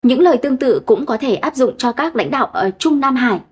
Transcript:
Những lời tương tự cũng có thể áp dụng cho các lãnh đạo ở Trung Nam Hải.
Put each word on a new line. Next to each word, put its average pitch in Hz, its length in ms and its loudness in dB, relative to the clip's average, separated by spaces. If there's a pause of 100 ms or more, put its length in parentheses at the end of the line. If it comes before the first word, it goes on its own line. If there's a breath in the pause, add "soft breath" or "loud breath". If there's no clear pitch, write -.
Những 254 180 4
lời 339 160 6
tương 269 200 -2
tự 254 280 0
cũng 226 200 2
có 226 120 -4
thể 240 180 -2
áp 311 200 -6
dụng 247 220 0
cho 240 140 -2
các 320 240 -4
lãnh - 160 -2
đạo 269 140 0
ở - 320 -2
Trung 302 220 0
Nam 262 160 0
Hải. 240 240 0 (120)